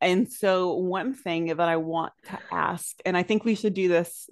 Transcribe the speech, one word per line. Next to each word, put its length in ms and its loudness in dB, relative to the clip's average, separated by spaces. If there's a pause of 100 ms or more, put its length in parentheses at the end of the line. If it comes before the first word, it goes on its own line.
and 300 2
so 440 2
one 380 -2
thing 340 -4
that 120 -2
I 180 2
want 340 -4 (180)
to 80 -10 (140)
ask, 420 -4 (120)
and 100 2
I 80 2
think 220 0
we 100 2
should 180 0
do 140 2
this 440 0